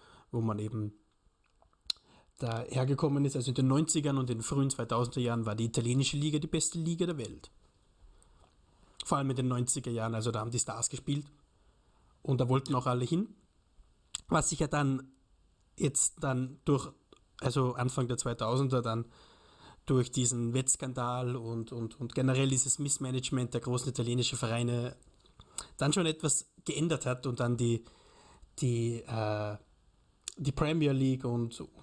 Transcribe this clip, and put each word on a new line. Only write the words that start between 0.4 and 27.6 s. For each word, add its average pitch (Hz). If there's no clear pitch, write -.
man 110
eben 107
da 113
hergekommen 139
ist, 139
also 127
in 120
den 131
neunzigern 147
und 127
in 113
den 113
frühen 139
zweitausender 120
Jahren 117
war 107
die 117
italienische 127
Liga 147
die 156
beste 160
Liga 165
der 165
Welt. 85
Vor 147
allem 135
in 123
den 127
neunziger 123
Jahren, 113
also 113
da 110
haben 113
die 120
Stars 113
gespielt 143
und 131
da 123
wollten 135
auch 127
alle 123
hin. 175
Was -
sich 156
ja 147
dann 139
jetzt -
dann 131
durch, 135
also 127
Anfang 123
der 123
zweitausender 123
dann 117
durch 127
diesen 117
Wettskandal 127
und, 117
und, 113
und 117
generell 131
dieses 131
Missmanagement 131
der -
großen 127
italienischen 120
Vereine 120
dann 147
schon 180
etwas 156
geändert 147
hat 127
und 123
dann 120
die, 117